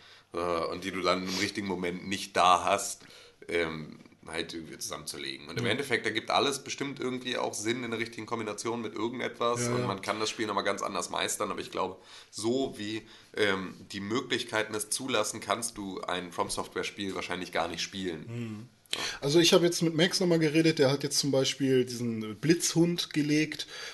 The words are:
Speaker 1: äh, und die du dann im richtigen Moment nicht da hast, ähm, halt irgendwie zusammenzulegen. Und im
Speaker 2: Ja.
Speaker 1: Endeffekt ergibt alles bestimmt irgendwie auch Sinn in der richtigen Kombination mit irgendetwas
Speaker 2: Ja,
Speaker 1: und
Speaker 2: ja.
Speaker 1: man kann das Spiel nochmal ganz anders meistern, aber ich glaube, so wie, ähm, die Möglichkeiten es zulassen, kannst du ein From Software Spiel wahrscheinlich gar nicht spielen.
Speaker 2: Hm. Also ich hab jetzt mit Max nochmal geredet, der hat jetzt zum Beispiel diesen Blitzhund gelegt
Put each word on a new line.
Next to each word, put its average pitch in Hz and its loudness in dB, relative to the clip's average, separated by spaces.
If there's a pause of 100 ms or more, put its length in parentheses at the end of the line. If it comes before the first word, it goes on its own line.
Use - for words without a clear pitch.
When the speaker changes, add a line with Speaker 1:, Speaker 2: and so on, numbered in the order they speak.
(340)
Speaker 1:
äh, 85 0
und 87 -6
die 98 -2
du 92 -4
dann 92 4
im 92 -2
richtigen 101 -2
Moment 90 -4
nicht - -4
da 87 6
hast, 98 0 (460)
ähm, 80 -2 (260)
halt 82 -6
irgendwie 78 -10
zusammenzulegen. 73 -10
Und 82 -8
im - -2
Speaker 2:
Ja. 95 2
Speaker 1:
Endeffekt 120 0
ergibt 110 -2
alles 131 2
bestimmt 139 -6
irgendwie 127 -4
auch 120 -2
Sinn 117 -2
in 113 -4
der 110 -4
richtigen 113 -6
Kombination 113 -4
mit 110 -6
irgendetwas 120 -2
Speaker 2:
Ja, 120 0
Speaker 1:
und 123 0
Speaker 2:
ja. 123 -2
Speaker 1:
man 98 -4
kann 101 -4
das 107 0
Spiel 110 -4
nochmal 98 0
ganz 101 0
anders 95 -4
meistern, 87 -2
aber 85 -4
ich 85 -10
glaube, 92 -4 (320)
so 120 0
wie, 104 -6 (340)
ähm, 95 2 (180)
die 101 -6
Möglichkeiten 113 -2
es - -6
zulassen, 117 0
kannst 101 -2
du 98 -6
ein 90 -6
From 98 -4
Software 92 -4
Spiel 98 -6
wahrscheinlich 90 -6
gar 85 0
nicht 85 -6
spielen. 92 -6
Speaker 2:
Hm. 113 -8 (520)
Also 143 6
ich 165 8
hab 180 8
jetzt 170 4
mit 165 2
Max 180 4
nochmal 175 6
geredet, 156 4
der 135 8
hat 139 0
jetzt 139 0
zum 143 2
Beispiel 135 4
diesen 117 -4
Blitzhund 170 4
gelegt 151 0 (280)